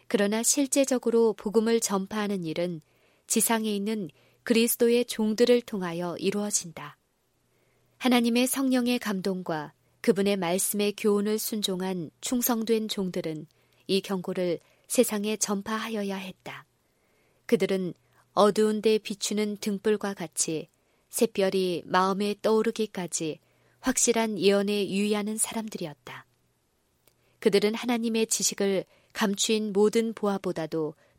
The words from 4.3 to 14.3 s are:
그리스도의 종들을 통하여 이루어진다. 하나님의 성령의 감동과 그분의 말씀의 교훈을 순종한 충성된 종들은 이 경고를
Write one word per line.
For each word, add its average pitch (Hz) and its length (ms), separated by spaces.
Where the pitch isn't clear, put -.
그리스도의 233 640
종들을 240 560
통하여 175 560
이루어진다. 190 800
하나님의 247 480
성령의 254 520
감동과 185 760
그분의 202 340
말씀의 190 600
교훈을 208 400
순종한 185 720
충성된 226 680
종들은 175 580
이 190 160
경고를 180 580